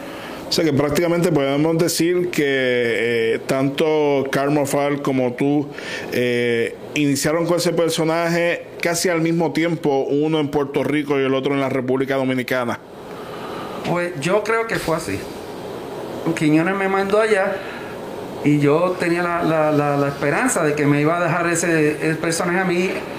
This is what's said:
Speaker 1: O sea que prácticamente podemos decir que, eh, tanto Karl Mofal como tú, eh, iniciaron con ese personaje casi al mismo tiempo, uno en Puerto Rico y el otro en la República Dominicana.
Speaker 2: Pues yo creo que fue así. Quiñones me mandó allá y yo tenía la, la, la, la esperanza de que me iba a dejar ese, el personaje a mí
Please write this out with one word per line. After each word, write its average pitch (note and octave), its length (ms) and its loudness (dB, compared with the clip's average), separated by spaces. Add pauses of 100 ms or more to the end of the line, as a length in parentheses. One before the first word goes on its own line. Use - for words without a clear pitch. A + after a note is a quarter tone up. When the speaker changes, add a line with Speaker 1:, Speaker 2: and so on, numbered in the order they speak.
(500)
Speaker 1:
O - 20 -6
sea F3 140 2
que D3+ 80 4
prácticamente E3 580 2
podemos D3 460 2
decir F3 540 2
que, D3+ 140 0
eh, A#2+ 1000 2
tanto C#3+ 840 2
Karl C#3+ 220 0
Mofal C#3+ 500 0
como C3 340 0
tú, C#3+ 340 2 (420)
eh, A#2+ 640 0 (200)
iniciaron D3+ 500 2
con E3+ 100 2
ese E3+ 160 0
personaje E3+ 960 0 (140)
casi E3+ 260 0
al E3 140 2
mismo E3 320 0
tiempo, D#3 560 0
uno D#3 320 2
en C#3+ 80 0
Puerto C#3+ 340 0
Rico C#3+ 340 0
y C3+ 60 2
el C3 100 2
otro C3+ 200 0
en C#3 80 0
la C3 80 0
República C3 480 0
Dominicana. B2+ 600 0 (1120)
Speaker 2:
Pues F3 300 -4
yo F#3 240 0
creo A3+ 240 0
que G3 80 -4
fue D#3+ 220 -2
así. G2 200 -6 (1200)
Quiñones D#3+ 400 2
me G3 140 0
mandó G3 320 2
allá G3+ 320 2 (920)
y D3 140 4
yo D#3+ 420 4
tenía F3 220 0
la, E3+ 220 0
la, D#3 280 2
la, D3 260 2
la C#3+ 100 2
esperanza E3+ 560 0
de D3 100 2
que C#3+ 140 0
me D3 120 4
iba D#3+ 200 2
a F3+ 40 0
dejar E3+ 220 0
ese, D#3+ 640 0
el D#3+ 80 -2
personaje F3 400 -2
a F#3+ 60 0
mí F3+ 260 0 (280)